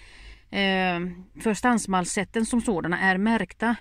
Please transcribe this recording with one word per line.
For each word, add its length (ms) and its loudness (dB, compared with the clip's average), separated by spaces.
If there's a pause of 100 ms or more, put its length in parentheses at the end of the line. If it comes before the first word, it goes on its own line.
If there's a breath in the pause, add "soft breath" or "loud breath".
(500 loud breath)
eh, 500 0 (400)
för 140 0
stansmallsätten 920 0
som 140 0
sådana 400 -2
är 180 2
märkta 640 0